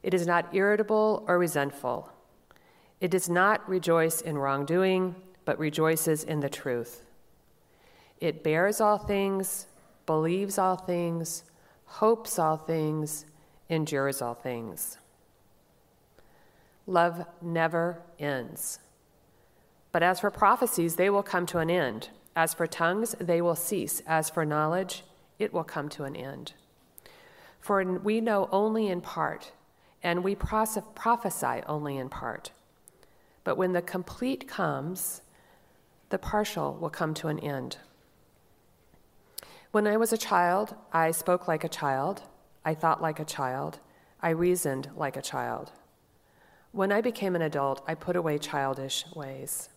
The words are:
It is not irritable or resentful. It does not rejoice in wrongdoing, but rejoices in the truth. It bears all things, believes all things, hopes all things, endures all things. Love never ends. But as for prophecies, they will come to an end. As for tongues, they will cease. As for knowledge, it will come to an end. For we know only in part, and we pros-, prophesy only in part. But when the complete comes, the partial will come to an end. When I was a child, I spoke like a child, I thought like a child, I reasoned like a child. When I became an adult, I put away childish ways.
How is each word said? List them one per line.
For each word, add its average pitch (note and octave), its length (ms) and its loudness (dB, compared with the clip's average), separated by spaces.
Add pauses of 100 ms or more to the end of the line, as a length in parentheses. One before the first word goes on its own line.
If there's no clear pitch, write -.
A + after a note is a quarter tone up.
It F#3 120 0
is E3+ 120 2
not E3+ 260 2
irritable G#3 760 4
or F3 100 6
resentful. C#3 720 0 (880)
It F3+ 140 0
does F3 180 0
not F#3+ 380 4
rejoice E3 520 2
in D3+ 160 -4
wrongdoing, E3+ 800 2 (300)
but - 160 -2
rejoices D#3 640 2
in D3+ 160 -2
the C#3 100 -2
truth. - 540 -6 (1120)
It D#3+ 240 -2
bears F3 380 2
all G#3 180 6
things, G3 680 -2 (380)
believes F3+ 520 0
all F#3 180 4
things, E3+ 680 -4 (400)
hopes A3 520 0
all D#3 200 4
things, D#3 680 -2 (420)
endures D3 520 0
all A#2+ 140 -4
things. A#2 640 -8 (1900)
Love F3 380 2 (160)
never E3+ 640 0 (160)
ends. C#3 600 -6 (1120)
But E3 100 2
as F3+ 180 4
for G#3 100 2
prophecies, G3+ 680 2
they F#3+ 140 4
will G3+ 120 4
come F3 240 -2
to F3 120 -2
an D#3+ 120 0
end. C3 380 0 (260)
As E3 200 2
for E3+ 120 -2
tongues, F#3 540 -2
they E3+ 220 2
will E3+ 140 2
cease. - 500 -4
As D#3 240 0
for E3 140 0
knowledge, D#3 600 0 (340)
it - 140 -2
will E3 120 -2
come D3 260 -6
to D3 140 -10
an C#3 120 -8
end. C3+ 380 -12 (1040)
For G3 240 2
we F#3+ 360 0
know G#3+ 300 2
only G#3+ 380 2
in F3+ 120 -2
part, - 520 -4 (500)
and F3 220 0
we G3 100 0
pros-, G#3+ 440 0 (160)
prophesy D#3+ 720 0
only D3 320 -4
in C3 100 -6
part. - 420 -8 (960)
But - 120 0
when F#3 160 2
the F3 100 2
complete B3+ 680 -6
comes, D#3+ 720 -4 (880)
the F#3+ 100 -2
partial E3+ 560 -2
will D#3+ 160 -6
come D#3 240 -2
to D#3 140 -4
an D3+ 100 -2
end. C3+ 380 -6 (1900)
When G#3+ 160 4
I G#3 100 4
was A3+ 160 4
a A3+ 60 2
child, F#3 560 2 (180)
I E3 200 4
spoke F3+ 360 0
like D#3 160 0
a E3 40 -4
child, C#3+ 540 -2 (420)
I D#3 100 0
thought D#3+ 280 2
like D#3 180 -2
a D3+ 40 -6
child, C#3+ 540 -4 (420)
I E3+ 100 0
reasoned D#3+ 640 0
like C#3+ 200 -4
a C3 60 -6
child. B2 500 -6 (1000)
When G3 200 0
I G#3 80 4
became G3+ 360 0
an E3 60 2
adult, C#3 440 0
I D#3+ 80 -4
put F3 220 -4
away D#3 220 0
childish C3+ 640 -4 (100)
ways. C3+ 640 -10